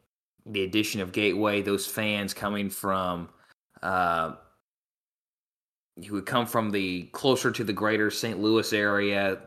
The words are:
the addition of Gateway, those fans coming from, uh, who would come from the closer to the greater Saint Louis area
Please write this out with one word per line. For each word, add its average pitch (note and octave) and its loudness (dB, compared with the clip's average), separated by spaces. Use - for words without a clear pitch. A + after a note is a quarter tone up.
the G#2 -2
addition G#2 0
of F2+ -6
Gateway, G#2 2
those G2+ 0
fans G#2 -2
coming G#2 -4
from, F#2 -2
uh, E2+ 0
who G2+ -8
would G2 -4
come A#2+ 0
from A2 0
the F#2 -2
closer C3 2
to A2+ -4
the G#2 -2
greater G#2+ 2
Saint A2 -4
Louis A2 4
area G2+ 2